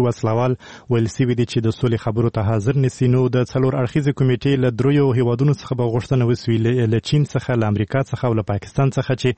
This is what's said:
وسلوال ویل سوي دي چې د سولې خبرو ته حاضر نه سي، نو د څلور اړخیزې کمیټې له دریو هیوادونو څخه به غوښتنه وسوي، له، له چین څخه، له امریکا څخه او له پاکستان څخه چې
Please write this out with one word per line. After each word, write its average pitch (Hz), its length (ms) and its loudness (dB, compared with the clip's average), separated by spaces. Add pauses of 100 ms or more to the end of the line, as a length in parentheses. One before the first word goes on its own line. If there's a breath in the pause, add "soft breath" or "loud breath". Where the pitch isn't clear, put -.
وسلوال 117 480 0 (340 loud breath)
ویل 117 180 2
سوي 123 280 0
دي 120 100 0
چې - 140 -4
د 110 100 0
سولې 117 260 0
خبرو 113 340 -2
ته 117 120 -2
حاضر 110 340 0
نه 135 120 2
سي، 127 200 0
نو 127 220 4
د 123 140 2
څلور 131 300 -2
اړخیزې 139 380 0
کمیټې 131 480 0
له 127 100 2
دریو 135 420 2
هیوادونو 123 420 2
څخه - 240 -6
به 120 60 0
غوښتنه 120 440 0
وسوي، 117 300 0
له، 113 140 0 (140)
له 113 140 2
چین 147 240 0
څخه، - 340 -4
له 110 100 2
امریکا 104 320 0
څخه - 260 -4
او 120 80 0
له 107 100 0
پاکستان 104 460 -2
څخه 131 260 -2
چې 127 220 -2